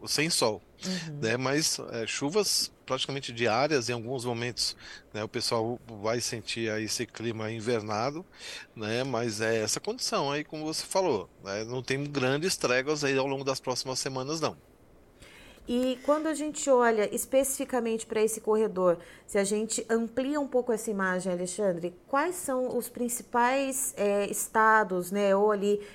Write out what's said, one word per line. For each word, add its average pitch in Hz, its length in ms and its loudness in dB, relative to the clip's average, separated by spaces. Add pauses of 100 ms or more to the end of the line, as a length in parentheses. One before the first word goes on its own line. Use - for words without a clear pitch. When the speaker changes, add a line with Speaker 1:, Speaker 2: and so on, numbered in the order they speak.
Speaker 1:
sem 156 220 0
sol, 110 320 2 (220)
Speaker 2:
Uhum. 160 380 -8
Speaker 1:
né, 113 160 2
mas, 139 400 0 (140)
é, 113 160 -6
chuvas - 640 0 (140)
praticamente 131 440 -4
diárias 120 560 2
em 123 60 -2
alguns 120 320 -6
momentos, 120 500 -2 (380)
né, 110 100 -4
o 110 40 -6
pessoal 117 520 -2 (220)
vai 113 180 2
sentir 113 520 -4
aí 107 140 -4
esse 107 200 -4
clima 110 460 -6
invernado, 113 760 -2 (500)
né, 113 280 -2
mas 117 380 -2
é 113 200 2
essa 107 180 -2
condição 202 520 -2
aí, 151 120 -4
como 156 220 -8
você 156 180 -4
falou, 156 460 0 (140)
né, 98 220 -4
não 123 180 -6
tem 135 200 -2
grandes 143 540 0
tréguas 139 460 0
aí 139 120 2
ao 135 120 2
longo 139 160 -2
das 135 160 -2
próximas 127 400 -4
semanas, 139 420 -4
não. 107 160 -2 (1080)
Speaker 2:
E 254 360 0
quando 302 240 2
a 311 60 0
gente 285 360 -4
olha 233 440 4
especificamente 247 920 0
pra 220 160 0
esse 220 200 2
corredor, 185 560 2 (300)
se - 100 0
a 196 60 4
gente 214 460 -2
amplia 233 500 0
um 277 80 0
pouco 247 240 2
essa 220 180 0
imagem, 185 420 0
Alexandre, 180 640 -2 (120)
quais 320 280 2
são 254 400 -2
os 233 140 -2
principais, 247 1080 0
é, 202 300 2
estados, 208 840 4
né, 196 240 4
ou 208 160 6
ali, 208 280 2 (160)